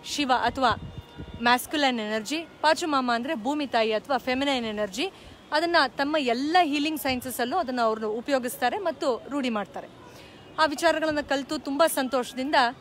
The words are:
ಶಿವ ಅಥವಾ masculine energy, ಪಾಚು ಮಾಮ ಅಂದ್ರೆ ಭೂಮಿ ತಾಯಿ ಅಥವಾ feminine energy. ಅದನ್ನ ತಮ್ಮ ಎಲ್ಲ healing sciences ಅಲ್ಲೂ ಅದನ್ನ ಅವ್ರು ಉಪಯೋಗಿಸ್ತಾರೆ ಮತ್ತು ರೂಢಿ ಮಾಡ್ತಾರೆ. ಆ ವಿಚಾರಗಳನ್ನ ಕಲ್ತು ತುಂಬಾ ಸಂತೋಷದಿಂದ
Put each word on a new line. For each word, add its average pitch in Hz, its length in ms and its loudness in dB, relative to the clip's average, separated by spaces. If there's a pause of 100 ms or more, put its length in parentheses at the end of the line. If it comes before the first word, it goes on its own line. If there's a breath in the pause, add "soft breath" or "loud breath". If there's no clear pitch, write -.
ಶಿವ 277 340 -2
ಅಥವಾ 240 300 2 (720)
masculine 247 580 2
energy, 220 460 -4 (160)
ಪಾಚು 320 260 4
ಮಾಮ 262 260 2
ಅಂದ್ರೆ 240 220 -2
ಭೂಮಿ 277 320 -2
ತಾಯಿ 220 260 2
ಅಥವಾ 214 240 0
feminine 254 480 -2
energy. 208 440 -4 (420 loud breath)
ಅದನ್ನ 339 240 2 (120)
ತಮ್ಮ 285 320 -2
ಎಲ್ಲ 269 440 2
healing 294 380 0
sciences 254 380 -4
ಅಲ್ಲೂ 254 180 0
ಅದನ್ನ 254 240 -2
ಅವ್ರು 220 300 0
ಉಪಯೋಗಿಸ್ತಾರೆ 247 680 -2
ಮತ್ತು 311 520 -2
ರೂಢಿ 262 200 -2
ಮಾಡ್ತಾರೆ. 208 380 -6 (720 loud breath)
ಆ 320 60 6
ವಿಚಾರಗಳನ್ನ 311 560 2
ಕಲ್ತು 277 380 -2
ತುಂಬಾ 285 280 2
ಸಂತೋಷದಿಂದ 269 680 -2 (260)